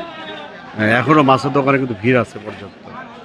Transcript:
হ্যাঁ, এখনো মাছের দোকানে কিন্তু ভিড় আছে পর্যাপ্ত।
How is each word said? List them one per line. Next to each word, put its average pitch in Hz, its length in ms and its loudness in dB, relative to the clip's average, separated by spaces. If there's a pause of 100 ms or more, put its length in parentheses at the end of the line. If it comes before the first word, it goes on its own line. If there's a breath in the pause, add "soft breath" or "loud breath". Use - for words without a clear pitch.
(760)
হ্যাঁ, 107 220 2
এখনো 147 240 4
মাছের 135 300 4
দোকানে 135 260 2
কিন্তু 127 240 -2
ভিড় 123 180 4
আছে 110 180 -6
পর্যাপ্ত। 104 440 -14 (420)